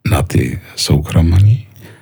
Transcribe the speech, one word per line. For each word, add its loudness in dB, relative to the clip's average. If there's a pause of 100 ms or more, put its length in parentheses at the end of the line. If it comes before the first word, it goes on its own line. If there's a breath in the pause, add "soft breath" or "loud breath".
(120)
na 0
ty -4 (160)
soukromní. 0 (340 loud breath)